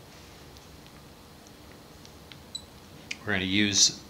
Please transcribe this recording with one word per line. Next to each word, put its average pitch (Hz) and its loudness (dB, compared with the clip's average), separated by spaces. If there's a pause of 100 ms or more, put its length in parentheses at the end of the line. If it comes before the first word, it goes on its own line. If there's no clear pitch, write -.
(3250)
We're 107 2
gonna 92 4
use 98 6 (100)